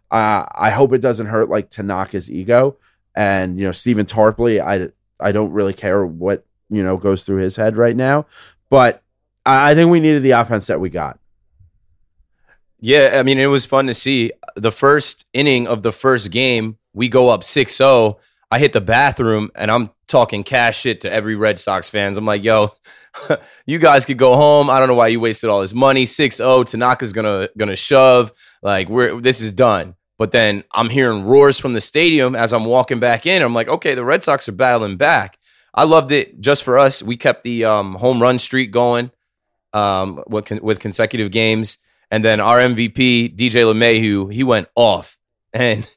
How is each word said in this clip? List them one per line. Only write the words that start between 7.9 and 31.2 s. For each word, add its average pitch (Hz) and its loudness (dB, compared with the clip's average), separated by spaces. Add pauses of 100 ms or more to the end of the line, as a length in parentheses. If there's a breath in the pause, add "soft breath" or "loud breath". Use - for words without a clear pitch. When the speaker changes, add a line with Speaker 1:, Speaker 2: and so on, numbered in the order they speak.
Speaker 1:
now. 135 -2 (420 soft breath)
But 127 2 (440)
I, 143 4
I - 4
think 170 4
we 170 4
needed 151 2
the 131 4
offense 117 0
that 82 -4
we 92 -6
got. 73 -10 (1600)
Speaker 2:
Yeah, 131 4
I 135 2
mean, 135 2
it 135 2
was 139 2
fun 135 0
to 123 -4
see. 123 -2 (260)
The 110 0
first 139 0
inning 131 0
of 107 -4
the 113 -2
first 120 -2
game, 113 -2 (160)
we 120 -4
go 123 4
up 104 0
six - -2
oh. 120 2 (320)
I 117 0
hit 143 0
the 110 -2
bathroom, 110 0
and 107 -6
I'm 117 -2 (160)
talking 113 0
cash 120 -2
shit 117 -6
to 90 -8
every 110 -4
Red 104 -2
Sox 95 -6
fans. 101 -6
I'm 107 -6
like, 104 -4
"Yo, 107 2 (540 soft breath)
<laughs> - -8
you 151 -4
guys 147 4
could 131 -6
go 127 6
home. 147 4
I 135 2
don't 131 2
know 127 2
why 117 4
you 117 0
wasted 113 -4
all 101 0
this 95 -8
money. 131 2
Six 123 -2
oh, 127 4
Tanaka's 120 -4
gonna, 104 -4
gonna 104 -4
shove. 127 4 (300 soft breath)
Like, 95 -2
we're, 117 -2
this 123 0
is 110 -6
done." 92 0 (240)
But 110 -4
then 104 2 (100)
I'm 113 -2
hearing 117 0